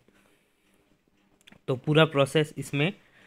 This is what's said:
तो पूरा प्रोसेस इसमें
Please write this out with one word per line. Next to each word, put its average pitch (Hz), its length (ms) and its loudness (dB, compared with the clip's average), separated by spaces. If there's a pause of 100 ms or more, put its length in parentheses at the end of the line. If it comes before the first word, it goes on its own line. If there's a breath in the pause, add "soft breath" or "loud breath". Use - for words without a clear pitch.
(1700 soft breath)
तो 135 80 -4
पूरा 151 280 2
प्रोसेस 151 540 0
इसमें 143 340 -4 (340 soft breath)